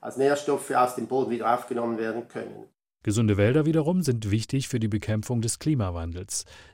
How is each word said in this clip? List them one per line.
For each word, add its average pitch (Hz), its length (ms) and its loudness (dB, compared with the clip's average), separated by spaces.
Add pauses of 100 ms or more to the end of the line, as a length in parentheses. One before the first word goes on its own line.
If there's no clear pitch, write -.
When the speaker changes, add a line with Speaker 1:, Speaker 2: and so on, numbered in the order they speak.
Speaker 1:
als 120 160 -6
Nährstoffe 143 540 2
aus 127 220 4
dem 120 120 -4
Boden 123 240 0
wieder 113 240 2
aufgenommen 117 420 -2
werden 113 320 -4
können. 107 380 -12 (360)
Speaker 2:
Gesunde 107 340 2
Wälder 127 300 4
wiederum 160 360 2
sind 113 300 0
wichtig 113 340 -2
für 120 140 -4
die 110 80 0
Bekämpfung 107 520 -2
des 117 200 -2
Klimawandels. 90 840 -2 (300)